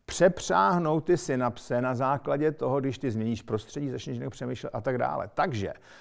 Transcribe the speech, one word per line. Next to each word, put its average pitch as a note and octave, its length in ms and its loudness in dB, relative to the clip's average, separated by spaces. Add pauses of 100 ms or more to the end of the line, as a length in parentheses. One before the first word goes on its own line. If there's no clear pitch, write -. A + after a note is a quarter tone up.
přepřáhnout F3 960 4
ty F3 120 4
synapse B2 640 0
na B2+ 120 0
základě C#3+ 580 0
toho, C3+ 280 0
když C3+ 180 -2
ty C3 120 -2
změníš A2 320 -2
prostředí, C3 480 -4
začneš B2+ 260 -8
jinak C3 140 -8
přemýšlet B2 400 -8
a A#2+ 100 -6
tak B2+ 180 -2
dále. B2 360 -2
Takže A#2 380 -2 (280)